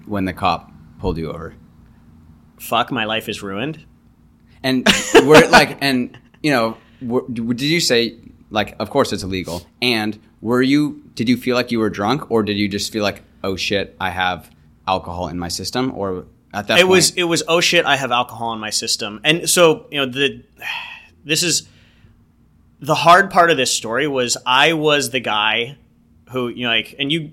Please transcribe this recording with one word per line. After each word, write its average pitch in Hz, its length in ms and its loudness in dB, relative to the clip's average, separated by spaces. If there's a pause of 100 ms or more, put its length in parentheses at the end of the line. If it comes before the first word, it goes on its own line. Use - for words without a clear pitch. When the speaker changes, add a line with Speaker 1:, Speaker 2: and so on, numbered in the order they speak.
Speaker 1:
when 101 200 -4
the 90 80 -4
cop 87 380 -2 (280)
pulled 90 180 -4
you 80 140 -6
over? 82 240 -14 (1000)
Speaker 2:
Fuck, - 340 -2
my 113 140 -2
life 110 240 -4
is 101 140 -8
ruined. 107 420 -8 (800)
Speaker 1:
And 131 240 0 (360)
were, 151 260 8
like, 151 320 4
and, 131 360 -2 (260)
you 151 80 2
know, 113 260 0 (240)
were, 123 280 -2
did 120 320 -4
you 156 180 0
say, 117 380 0 (320)
like, 104 300 -2
of 107 100 -6
course 131 240 0
it's 98 100 -6
illegal. 87 420 -6 (160)
And 110 380 -2 (220)
were 120 200 0
you, 143 420 0 (120)
did 117 140 -2
you 120 80 4
feel 123 180 -2
like 120 160 -2
you 113 80 0
were 107 100 0
drunk, 101 420 -2
or 113 120 4
did 101 140 -2
you 104 100 2
just 101 240 -6
feel 107 120 -4
like, 98 200 -4 (200)
"Oh 95 120 -4
shit, 98 440 -4
I 92 100 -4
have 90 400 -4 (380)
alcohol 90 400 -2
in 85 100 -8
my 85 120 -6
system"? 123 460 -6
Or 95 300 -6 (280)
at 101 140 -8
that 123 120 4
Speaker 2:
It 185 80 4
was, 185 240 4
Speaker 1:
point - 80 -6
Speaker 2:
it 180 60 0
was, 165 220 0
"Oh 170 140 2
shit, 165 240 2
I 139 100 2
have 131 160 -2
alcohol 120 420 -4
in 110 60 -8
my 107 120 -8
system." 107 520 -6
And 160 260 0
so, 165 420 4
you 147 80 -4
know, 135 80 0
the, 127 360 -4 (800)
this 156 200 -2
is, - 260 -4 (1120)
the 143 140 -2
hard 175 340 6
part 175 220 6
of 147 60 2
this 127 140 0
story 120 360 -2
was 127 280 -2 (100)
I 139 280 4
was 147 380 0
the 131 80 -2
guy 113 580 -2 (540)
who, 127 160 -4
you 120 160 -8
know, 120 60 -2
like, 110 300 -2
and 143 120 -4
you 160 220 -4